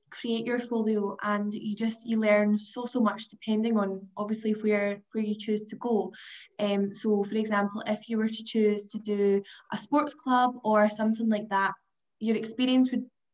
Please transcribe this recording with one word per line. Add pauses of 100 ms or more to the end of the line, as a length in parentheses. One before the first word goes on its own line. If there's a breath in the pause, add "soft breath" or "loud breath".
(100)
create
your
folio
and
you
just,
you
learn
so,
so
much
depending
on (120)
obviously
where, (120)
where
you
choose
to
go. (460 loud breath)
Um,
so
for
example,
if
you
were
to
choose
to
do (320 loud breath)
a
sports
club (100)
or
something
like
that, (480)
your
experience
would (300)